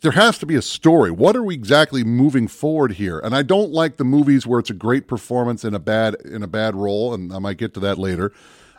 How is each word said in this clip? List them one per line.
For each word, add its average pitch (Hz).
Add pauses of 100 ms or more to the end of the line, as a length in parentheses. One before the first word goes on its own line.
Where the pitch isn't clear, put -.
There 151
has 208
to -
be 160
a 120
story. 156
What 131
are 254
we 190
exactly 135
moving 123
forward 147
here? 87
And 113
I 143
don't 185
like 160
the 135
movies 139
where 120
it's -
a 104
great 120
performance 120
in 107
a 95
bad, 110 (100)
in 104
a -
bad 107
role, 104
and 90
I 95
might 98
get 113
to 95
that 98
later. 95 (460)